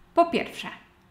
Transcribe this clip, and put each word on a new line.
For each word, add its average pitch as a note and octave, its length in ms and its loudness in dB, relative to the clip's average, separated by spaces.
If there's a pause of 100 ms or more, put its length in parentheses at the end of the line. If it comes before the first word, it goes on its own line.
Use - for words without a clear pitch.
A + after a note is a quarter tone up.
(140)
Po E4+ 120 6
pierwsze, - 420 -4 (420)